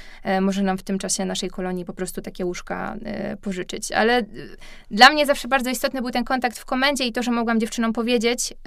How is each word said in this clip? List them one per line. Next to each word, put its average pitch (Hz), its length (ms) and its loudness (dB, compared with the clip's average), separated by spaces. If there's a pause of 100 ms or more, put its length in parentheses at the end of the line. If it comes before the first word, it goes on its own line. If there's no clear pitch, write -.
(240)
e, 190 180 2
może 196 220 2
nam 190 140 2
w 190 60 -10
tym 190 160 -2
czasie 190 260 -2
naszej 185 240 -4
kolonii 180 360 -4
po 175 80 -10
prostu - 280 -8
takie 190 240 -6
łóżka, 180 500 -6 (100)
e, 202 320 -6
pożyczyć. 185 540 -8
Ale, 226 260 4
e, 233 80 0 (640)
dla 233 180 10
mnie 302 160 2
zawsze 269 220 0
bardzo 254 220 2
istotny 262 320 -2
był 240 100 -4
ten 240 120 0
kontakt 254 360 -2
w - 60 -18
komendzie 269 400 2
i 240 140 -2
to, 240 40 0
że 240 80 0
mogłam 233 280 2
dziewczynom 226 340 0
powiedzieć, 233 600 2 (140)